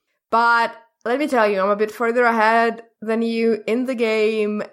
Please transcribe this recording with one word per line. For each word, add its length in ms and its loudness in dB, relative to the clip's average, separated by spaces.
but 440 2
let 140 -2
me 80 -2
tell 200 2
you, 140 0
I'm 80 0
a 60 2
bit 160 -2
further 320 -2
ahead 580 2
than 200 -2
you 460 0
in 180 -2
the 80 -4
game, 800 0